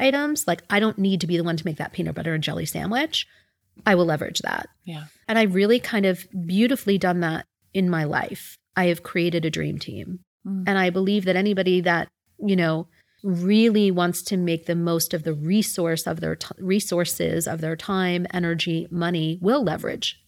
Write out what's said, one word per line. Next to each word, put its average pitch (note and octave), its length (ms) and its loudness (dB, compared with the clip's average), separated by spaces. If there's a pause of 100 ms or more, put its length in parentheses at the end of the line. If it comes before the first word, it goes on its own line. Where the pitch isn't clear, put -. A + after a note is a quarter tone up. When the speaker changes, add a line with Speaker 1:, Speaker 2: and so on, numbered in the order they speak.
Speaker 1:
items, C#4+ 420 0
like, F3 240 0
I G3+ 100 4
don't G#3+ 200 0
need F#3+ 220 2
to E3+ 60 -2
be E3+ 100 0
the E3+ 60 0
one E3+ 140 0
to D#3 80 -6
make D#3 120 -4
that - 160 -8
peanut E3 200 -4
butter E3 220 -4
and D#3 80 -2
jelly D#3+ 220 -4
sandwich. G3+ 600 -2 (640)
I G3+ 80 6
will F3 100 6
leverage D#3 360 -2
that. G1+ 280 -6 (140)
Speaker 2:
Yeah. D#3 220 -12 (220)
Speaker 1:
And A3 120 2
I've G3+ 160 4
really G#3 240 4
kind G#3+ 260 0
of F#3 220 0 (180)
beautifully G3+ 540 2
done F3+ 220 2
that E3 260 -4 (260)
in F#3+ 160 2
my E3 140 0
life. - 520 -4 (200)
I F#3 100 2
have E3+ 160 2
created E3+ 440 0
a D#3+ 40 2
dream D3+ 300 -4
team. F3+ 400 -12 (280)
Speaker 2:
Mm. F#3+ 200 -4
Speaker 1:
And G3 100 2
I F3+ 140 2
believe F#3+ 340 0
that F#3 100 2
anybody F#3 460 2
that, E3+ 260 0 (300)
you G3+ 180 0
know, E3 320 0 (360)
really G3+ 680 4
wants F3 320 0
to - 160 -2
make E3+ 300 0
the E3+ 80 0
most E3+ 400 0
of D#3+ 80 -4
the D#3+ 100 -2
resource E3 720 0
of E3 140 -4
their D#3+ 160 -4
t-, - 140 -12 (100)
resources F3 880 0
of D#3+ 140 -6
their D#3+ 140 -4
time, F3+ 560 -2
energy, E3+ 600 -2
money E3+ 500 -2
will A#3+ 220 2
leverage - 640 -4